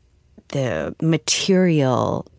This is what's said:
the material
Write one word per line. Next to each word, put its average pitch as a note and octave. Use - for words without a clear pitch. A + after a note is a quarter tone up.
the F2
material D#3